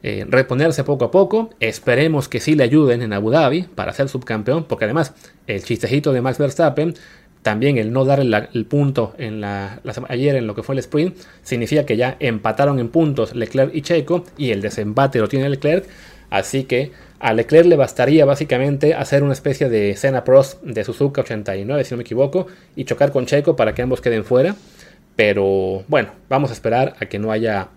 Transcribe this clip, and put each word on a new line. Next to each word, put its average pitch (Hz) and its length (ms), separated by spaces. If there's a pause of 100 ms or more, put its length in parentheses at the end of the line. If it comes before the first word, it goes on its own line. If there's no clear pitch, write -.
eh, 101 260
reponerse 135 540
poco 135 220
a 113 80
poco. 208 380 (100)
Esperemos 131 680
que 120 120
sí 156 160
le 139 80
ayuden 127 380
en 110 100
Abu 104 180
Dhabi 156 320
para - 300
ser 139 160
subcampeón, 123 560
porque 110 200
además 143 300 (320)
el 98 160
chistecito 135 500
de 127 80
Max 127 180
Verstappen, 151 560 (480)
también 117 360
el 110 140
no 131 120
darle 139 200
la, 107 280
el 113 140
punto 135 520
en 107 220
la, 101 440
la 123 80
sema-, 127 180
ayer 135 240
en 117 140
lo 101 80
que 95 80
fue 139 100
el 131 60
sprint, 160 360 (280)
significa 135 420
que 113 100
ya 123 220
empataron 123 600
en 117 80
puntos 135 480
Leclerc 131 360
y 156 100
Checo, 170 420 (120)
y 131 140
el 101 100
desempate 110 600
lo 104 80
tiene 135 200
Leclerc, 143 380 (440)
así 127 340
que 135 260 (300)
a 117 120
Leclerc 151 340
le 170 100
bastaría 139 480
básicamente 143 680
hacer 143 280
una 139 100
especie 135 360
de 104 260
Senna 131 300
Prost 135 400
de 107 180
Suzuka 139 380
ochenta 101 360
y 98 80
nueve, 135 200
si - 80
no 120 60
me 120 40
equivoco, 143 460 (260)
y - 100
chocar 139 280
con 127 140
Checo 143 280
para 107 200
que 123 80
ambos 127 180
queden 113 240
fuera. 151 320 (580)
Pero 98 720
bueno, 117 220 (200)
vamos 135 220
a 113 40
esperar 117 440
a - 80
que 101 140
no 110 100
haya 107 460